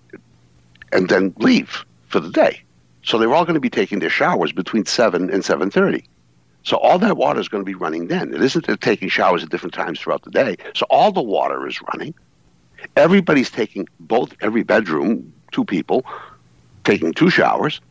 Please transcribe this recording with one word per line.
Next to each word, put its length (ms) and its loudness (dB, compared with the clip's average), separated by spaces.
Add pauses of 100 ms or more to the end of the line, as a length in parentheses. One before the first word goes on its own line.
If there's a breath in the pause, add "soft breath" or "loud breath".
(920)
and 160 2
then 300 2
leave 440 0 (240)
for 140 -2
the 100 -12
day. 300 2 (420)
So 140 -2
they're 160 2
all 120 4
gonna 160 0
be 80 -2
taking 300 -2
their 100 -2
showers 420 0
between 340 -4
seven 440 0
and 140 -2
seven 280 0
thirty. 320 0 (600)
So 140 -2
all 220 4
that 160 2
water 240 0
is 80 -4
gonna 160 -6
be 100 -8
running 340 -6
then. 260 -4
It 80 -2
isn't 260 0
they're 80 0
taking 320 -2
showers 360 0
at 60 -14
different 240 -6
times 260 -8
throughout 240 -6
the 80 -18
day. 260 0 (180 loud breath)
So 140 -2
all 240 4
the 80 -2
water 460 -2
is 140 -10 (120)
running. 200 -10 (840 loud breath)
Everybody's 520 4
taking, 380 -6 (140)
both, 400 -2
every 220 0
bedroom, 680 0 (200)
two 120 -2
people, 420 -2 (760 loud breath)
taking 300 0
two 160 4
showers. 500 0 (120)